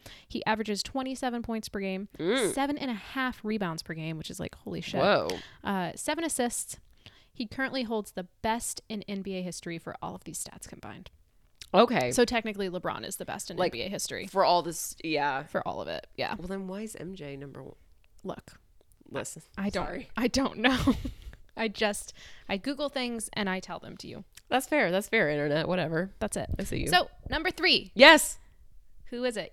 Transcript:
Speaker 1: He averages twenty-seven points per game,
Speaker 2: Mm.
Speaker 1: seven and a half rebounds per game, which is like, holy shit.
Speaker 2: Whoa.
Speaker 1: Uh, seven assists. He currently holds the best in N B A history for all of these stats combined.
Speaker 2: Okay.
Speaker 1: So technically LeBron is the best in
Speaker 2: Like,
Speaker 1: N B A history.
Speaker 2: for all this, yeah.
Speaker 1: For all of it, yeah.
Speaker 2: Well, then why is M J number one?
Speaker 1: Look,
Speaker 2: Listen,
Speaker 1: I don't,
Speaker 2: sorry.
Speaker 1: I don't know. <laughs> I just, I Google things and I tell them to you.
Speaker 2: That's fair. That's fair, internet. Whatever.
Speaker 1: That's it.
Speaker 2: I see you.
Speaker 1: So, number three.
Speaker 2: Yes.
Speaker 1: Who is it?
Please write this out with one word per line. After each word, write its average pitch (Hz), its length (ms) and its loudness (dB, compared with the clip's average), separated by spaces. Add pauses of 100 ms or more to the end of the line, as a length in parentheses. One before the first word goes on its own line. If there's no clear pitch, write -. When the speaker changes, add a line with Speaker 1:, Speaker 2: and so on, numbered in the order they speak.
(280)
Speaker 1:
He - 180 -6
averages 214 360 0
twenty-seven 254 600 -4
points 220 260 -4
per 208 100 -4
game, 190 280 -4 (100)
Speaker 2:
Mm. 190 360 2
Speaker 1:
seven 185 240 0
and 262 120 -4
a 233 60 -2
half 254 480 -4
rebounds 208 400 -2
per 170 100 -6
game, 160 240 -4
which 156 140 -8
is 185 80 -10
like, - 160 -8
holy 175 260 -8
shit. - 200 -2
Speaker 2:
Whoa. 151 280 6 (340)
Speaker 1:
Uh, 185 320 -2
seven 302 280 -2
assists. - 560 -2 (540)
He 240 120 -6
currently 269 380 -4
holds 220 280 -4
the 185 160 -8 (140)
best 226 480 -2
in 214 140 -8
N 196 180 -6
B 190 160 -6
A 185 60 -4
history 170 340 -8
for - 240 -10
all 160 140 -8
of 180 80 -14
these - 200 -8
stats - 240 -16
combined. - 440 -14 (600)
Speaker 2:
Okay. 180 380 6
Speaker 1:
So 240 140 4
technically 214 440 -2
LeBron 175 380 -6
is - 80 -8
the - 100 -8
best - 260 -8
in 170 40 -10
Speaker 2:
Like, 180 180 0
Speaker 1:
N 117 60 -6
B - 40 -4
A 95 60 -6
history. 98 380 -6
Speaker 2:
for 190 160 4
all 175 200 6
this, - 400 -6
yeah. 143 400 0
Speaker 1:
For - 220 -4
all - 160 -4
of 73 60 -8
it, 80 200 -8 (100)
yeah. - 200 -4
Speaker 2:
Well, 175 100 -8
then 190 200 -6
why 190 140 -8
is 220 160 -10
M 190 180 -10
J 143 220 -10
number 139 260 -14
one? - 120 -16 (480)
Speaker 1:
Look, - 360 -10 (500)
Speaker 2:
Listen, 135 320 -8 (160)
Speaker 1:
I 202 120 -2
don't, 180 160 -2
Speaker 2:
sorry. 175 300 -8
Speaker 1:
I 247 120 2
don't 262 320 2
know. 254 180 4 (460)
<laughs> - 340 -16
I 226 120 0
just, 208 440 0 (340)
I 185 100 0
Google 277 320 -4
things 240 440 -4
and 202 160 0
I 185 120 -2
tell 175 180 -10
them - 180 -14
to - 100 -12
you. - 160 -10 (260)
Speaker 2:
That's 262 180 2
fair. 269 240 4
That's 190 180 2
fair, 208 200 4
internet. 147 380 2
Whatever. 170 520 0
Speaker 1:
That's 208 180 -2
it. - 120 -4 (100)
Speaker 2:
I - 40 -2
see - 180 -2
you. - 60 -2
Speaker 1:
So, 359 220 4 (200)
number 320 220 0
three. 311 420 2
Speaker 2:
Yes. 294 460 12 (640)
Speaker 1:
Who 240 200 -6
is 247 120 0
it? 180 160 -6